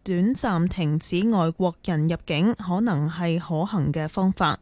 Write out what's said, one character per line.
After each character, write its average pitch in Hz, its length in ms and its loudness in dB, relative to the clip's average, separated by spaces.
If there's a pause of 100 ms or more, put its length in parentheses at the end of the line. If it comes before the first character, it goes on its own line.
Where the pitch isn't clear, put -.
短 190 320 2
暫 180 340 0
停 156 300 0
止 185 320 0
外 170 220 2
國 180 240 -2 (100)
人 156 220 0
入 165 180 0
境 180 300 2
可 180 260 -2
能 156 260 0
係 165 300 -2
可 170 260 -2
行 151 300 0
嘅 156 160 -2
方 190 220 0
法。 170 300 0